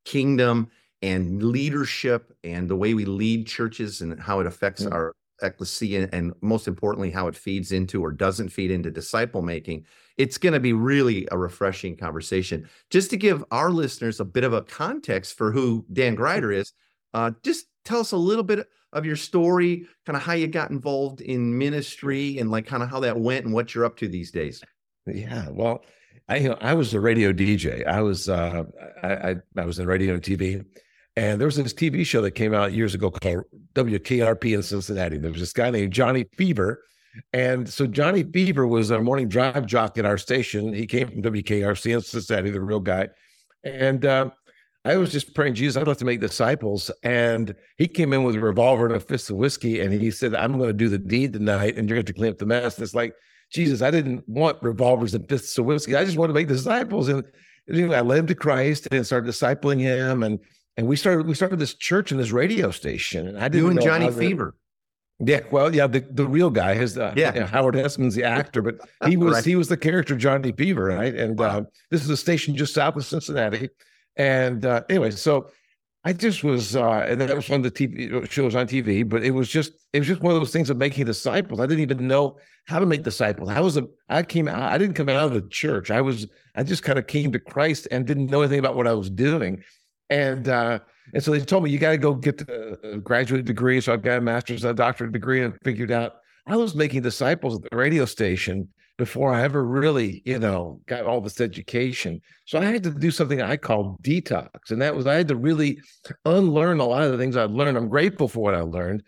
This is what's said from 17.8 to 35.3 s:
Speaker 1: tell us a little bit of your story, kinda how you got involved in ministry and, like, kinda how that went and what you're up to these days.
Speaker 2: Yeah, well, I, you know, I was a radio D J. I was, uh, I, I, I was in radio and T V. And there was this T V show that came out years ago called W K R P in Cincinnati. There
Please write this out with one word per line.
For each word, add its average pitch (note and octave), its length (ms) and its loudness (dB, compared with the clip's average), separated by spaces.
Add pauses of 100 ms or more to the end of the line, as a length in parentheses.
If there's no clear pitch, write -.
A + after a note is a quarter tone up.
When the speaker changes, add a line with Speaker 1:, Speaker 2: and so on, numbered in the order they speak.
Speaker 1:
tell A#3 180 -2
us A3 100 -6
a G3+ 60 -2
little G3 260 2
bit G#3 240 -2 (260)
of D3+ 100 -4
your D#3 120 -2
story, F3 720 2 (180)
kinda C#3+ 140 -4
how E3+ 140 -2
you E3 120 2
got D#3+ 240 -4
involved C#3 520 -4
in B2 360 -2
ministry C#3 800 -4
and, A2 140 -2
like, A2 160 -2
kinda B2 180 -4
how B2 140 -6
that A#2 200 0
went B2+ 240 0
and A2+ 80 -4
what A#2 220 -2
you're A#2+ 120 2
up A#2 120 -4
to A2 100 -4
these F2 220 -8
days. D#2 320 -8 (460)
Speaker 2:
Yeah, A2 420 -8
well, A2+ 340 -4 (460)
I, C3 60 -2
you C3+ 140 0
know, A2+ 120 -2
I B2+ 140 0
was B2 180 0
a G#2 60 0
radio A2 320 4
D G2 260 2
J. B1+ 280 -4
I F#2 160 2
was, G2 280 0
uh, E2+ 360 -2 (360)
I, F2+ 60 -4
I, F#2 280 -2 (220)
I F2 80 -4
was F2 140 -6
in F2+ 80 -4
radio F#2+ 260 2
and F2 100 -4
T G2 120 -2
V. F#2+ 260 -4 (540)
And G#2 260 0
there C#3 60 2
was C#3 100 -2
this C3+ 160 -2
T E3 160 0
V F3 140 0
show A#2+ 180 2
that G2 100 0
came A2 220 0
out G2+ 200 2
years G#2+ 220 0
ago F#2+ 160 0
called F2+ 320 -2 (300)
W A2+ 260 0
K B2 220 0
R A2+ 140 4
P A2+ 180 0
in G2+ 100 0
Cincinnati. F#2 540 -4
There D#2+ 140 -4